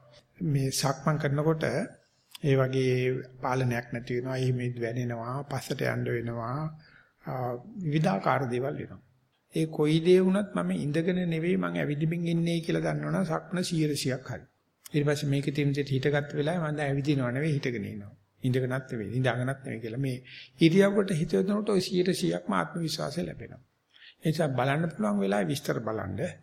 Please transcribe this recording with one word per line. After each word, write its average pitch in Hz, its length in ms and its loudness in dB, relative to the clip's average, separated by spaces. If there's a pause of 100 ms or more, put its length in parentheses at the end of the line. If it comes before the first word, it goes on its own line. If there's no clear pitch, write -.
(400)
මේ 139 300 0
සක්මන් 147 480 0
කරනකොට 151 460 2
ඒ - 920 -2
වගේ 131 380 4 (440)
පාලනයක් 127 520 0
නැති 120 240 -6
වෙනවා, 127 240 -4
එහෙම 127 240 0 (160)
වැනෙනවා, 120 580 -4 (100)
පස්සට 131 400 -6
යන්න 120 220 0
වෙනවා, 117 520 -4 (640)
ආ, 127 280 -4 (280)
විවිධාකාර 160 640 2
දේවල් 123 300 -2
වෙනවා. - 240 -12 (540)
ඒ 160 120 2
කොයි 156 340 2
දේ 180 200 8
වුණත් 190 320 2
මම 175 240 -2
ඉඳගෙන 165 500 0
නෙවෙයි 165 300 0
මං 175 200 0
ඇවිදින්මින් 160 520 0
ඉන්නේ 170 320 2
කියලා 160 260 0
දන්නවනම් 151 380 0
සක්මන 175 400 -2
සියයට 151 340 0
සියක් 127 300 -2
හරි. - 180 -12 (400)
ඊට 143 200 0
පස්සේ 147 220 0
මේකේ 139 240 0
තියෙන 143 200 2
දේ 139 120 0
හිටගත් 143 460 0
වෙලාවේ 156 320 0
මම 151 140 -2
දැන් 143 140 -2
ඇවිදිනව 139 360 0
නෙවෙයි 139 280 0
හිටගෙන 120 300 -2
ඉන්නවා. 101 280 -10 (260)
ඉඳගෙනත් 127 480 0
නෙවෙයි, 107 240 -6
නිදාගෙනත් 127 500 0
නෙවෙයි 117 200 -8
කියලා 113 200 -6
මේ 131 160 0 (420)
ඉරියව්වට 196 540 6
හිත 165 200 0
යොදනකොට 202 360 2
ඔය 196 120 4
සියයට 180 320 2
සියයක්ම 170 400 -2
ආත්ම 90 280 0
විශ්වාසය 82 400 -4
ලැබෙනවා. - 400 -10 (540)
ඒ - 140 -2
නිසා 156 200 0
බලන්න 139 380 2
පුළුවන් 208 340 0
වෙලාවේ 196 280 2
විස්තර 139 320 -2
බලන්න. 104 400 -4 (220)